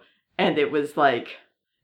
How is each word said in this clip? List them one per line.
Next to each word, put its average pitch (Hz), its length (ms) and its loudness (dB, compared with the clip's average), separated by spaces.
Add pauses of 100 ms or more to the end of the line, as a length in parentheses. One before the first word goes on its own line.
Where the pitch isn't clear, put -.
(380)
and 175 200 0
it 143 140 0
was, 147 260 -4
like, 135 400 0 (460)